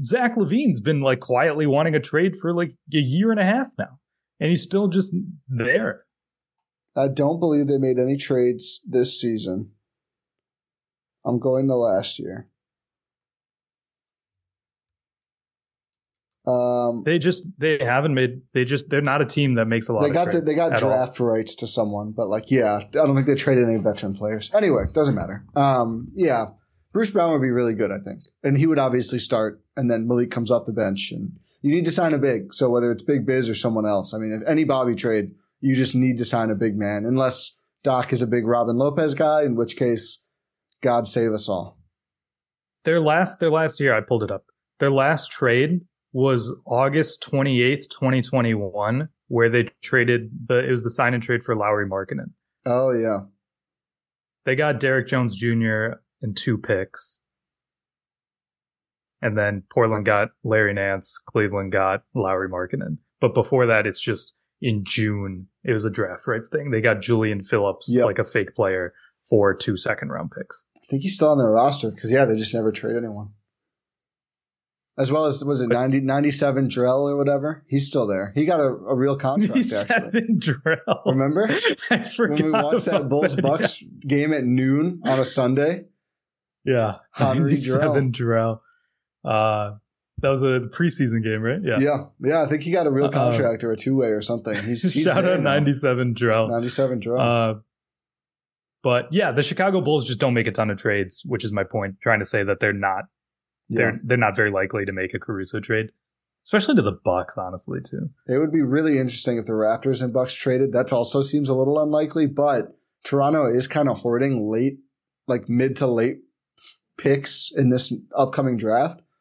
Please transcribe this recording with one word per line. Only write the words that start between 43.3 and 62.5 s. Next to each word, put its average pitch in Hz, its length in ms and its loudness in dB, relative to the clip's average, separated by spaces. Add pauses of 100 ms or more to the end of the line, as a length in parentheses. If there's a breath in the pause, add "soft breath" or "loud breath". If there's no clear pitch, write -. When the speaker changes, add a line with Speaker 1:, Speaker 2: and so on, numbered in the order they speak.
Speaker 1:
their 165 100 2
last 156 300 0
year, 135 160 4
I 107 40 2
pulled 110 240 0
it 101 60 -6
up. 98 140 -8 (360)
Their 139 100 4
last 139 400 2
trade 143 520 2 (300)
was 127 400 0 (140)
August 139 560 0
twenty-eighth, 135 640 0
twenty 131 320 0
twenty-one, 113 880 -2 (200)
where 117 200 4
they 117 220 2 (120)
traded 120 480 2 (180)
the, 123 180 2
it 131 40 -2
was 123 120 0
the 117 80 -4
sign 123 240 0
and 117 80 -2
trade 120 220 -2
for 123 120 -2
Lauri 104 320 0
Markkanen. 98 440 -8 (340)
Speaker 2:
Oh, 127 260 2
yeah. 113 280 0 (1200)
Speaker 1:
They 135 120 0
got 147 240 0
Derek 131 260 0
Jones 120 320 -2
Junior 113 640 -2 (180)
and 101 160 -6
two 110 220 -2
picks. - 640 -6 (2000)
And 107 180 -2
then 101 320 0
Portland 110 340 2
got 107 260 2 (120)
Larry 110 320 2
Nance, 98 420 -4 (100)
Cleveland 98 460 -2
got 95 300 0 (120)
Lauri 95 340 -2
Markkanen. 90 500 -6 (220)